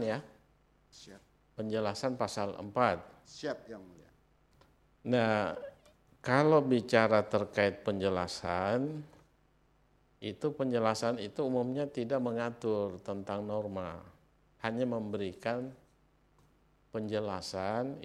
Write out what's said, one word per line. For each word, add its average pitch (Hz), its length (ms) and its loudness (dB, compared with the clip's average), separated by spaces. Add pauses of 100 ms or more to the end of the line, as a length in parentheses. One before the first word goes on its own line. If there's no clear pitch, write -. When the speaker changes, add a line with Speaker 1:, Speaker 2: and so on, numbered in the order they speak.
Speaker 1:
ya. 110 140 -2 (680)
Speaker 2:
Siap. - 320 -20 (380)
Speaker 1:
Penjelasan 110 580 -2
pasal 104 400 -2
empat. 101 480 0 (220)
Speaker 2:
Siap, - 420 -10
Yang 110 160 -16
Mulia. 85 280 -20 (1000)
Speaker 1:
Nah, 110 480 2 (640)
kalau 147 400 6
bicara 113 640 6
terkait 101 560 2
penjelasan, 98 1200 0 (1200)
itu 107 320 -2
penjelasan 120 640 2
itu 104 240 -6
umumnya 127 480 0
tidak 127 320 -2
mengatur 113 800 -2
tentang 101 460 -6
norma, 98 500 -6 (640)
hanya 117 240 -2
memberikan 113 880 -4 (1200)
penjelasan 107 1120 -4